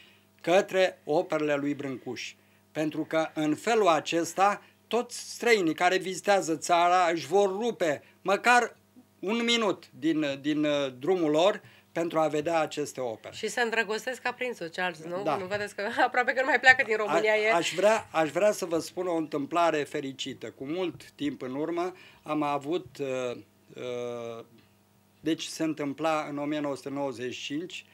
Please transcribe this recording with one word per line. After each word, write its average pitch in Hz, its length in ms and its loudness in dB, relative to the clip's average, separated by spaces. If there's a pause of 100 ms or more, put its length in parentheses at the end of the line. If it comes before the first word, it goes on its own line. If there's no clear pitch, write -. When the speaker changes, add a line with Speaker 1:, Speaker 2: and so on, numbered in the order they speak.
(420)
Speaker 1:
către 185 600 2
operele 156 520 0
lui 143 180 -2
Brâncuș.” 131 600 -8 (380)
Pentru 156 340 -4
că 160 280 0
în 151 220 0
felul 214 320 2
acesta 165 760 2 (240)
toți - 460 -6
străinii 208 400 4
care 180 240 4
vizitează 175 600 0
țara 175 540 4
își 156 160 -4
vor 196 220 4
rupe 190 540 -2 (180)
măcar 233 560 4 (420)
un 226 240 -2
minut 233 400 2 (160)
din, 147 420 -2
din, 151 220 0
uh, 143 360 0
drumul 160 320 0
lor 185 300 4 (300)
pentru 165 280 -2
a 160 80 2
vedea 151 320 0
aceste 147 420 -4
opere. 110 320 -8
Speaker 2:
Și 220 140 -8
se 247 140 -4
îndrăgostesc 226 600 -4
ca 254 100 -2
prințul 240 360 -8
Charles, 170 360 -4
nu? 175 200 -6
Speaker 1:
Da. 151 120 0
Speaker 2:
Nu 190 100 -6
vedeți 202 300 -6
că 202 60 -6 (140)
<laughs> 277 120 4
aproape 247 260 0
că 240 60 0
nu 262 60 0
mai 277 140 2
pleacă 262 260 6
din 220 100 0
România, 214 360 2
Speaker 1:
A-, 214 60 4
Speaker 2:
e 214 140 2
Speaker 1:
aș 165 220 2
vrea, 202 380 4
aș 160 180 2
vrea 190 220 4
să 208 140 -6
vă 165 140 -2
spun 180 280 -6
o 170 80 0
întâmplare 156 680 0
fericită. 135 680 -8
Cu - 140 -14
mult 170 460 -6
timp 143 300 -6
în 131 140 -8
urmă 170 380 -4 (300)
am 151 180 -4
avut... 143 580 -4
Uh, 131 380 -4 (380)
uh, 120 720 -8 (720)
deci 160 240 -4
se - 200 -8
întâmpla 151 640 -2
în 143 80 -8
o 147 80 -6
mie 151 140 -4
nouă 143 160 -4
sute - 140 -12
nouăzeci 127 440 -6
și - 120 -12
cinci, 160 480 -8